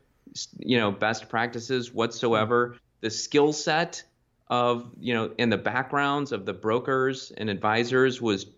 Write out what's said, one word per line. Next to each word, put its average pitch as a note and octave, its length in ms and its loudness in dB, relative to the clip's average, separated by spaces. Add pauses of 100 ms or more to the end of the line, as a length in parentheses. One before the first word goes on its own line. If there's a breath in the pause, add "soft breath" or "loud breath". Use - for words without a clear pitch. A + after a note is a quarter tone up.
(580)
you B2 200 2
know, G#2+ 140 4
best G#2+ 380 -2
practices A#2+ 640 -4
whatsoever. A#2 800 2 (240)
The A2 120 -4
skill D3 420 2
set E3 500 -2 (440)
of, A#2+ 520 0
you B2 140 -4
know, A2+ 260 0
and A#2 120 2
the G#2 60 2
backgrounds C#3+ 760 -2
of G2+ 140 -6
the G2+ 80 -4
brokers C3 840 -2
and G#2+ 120 -4
advisors A#2+ 720 2
was G#2 260 0 (100)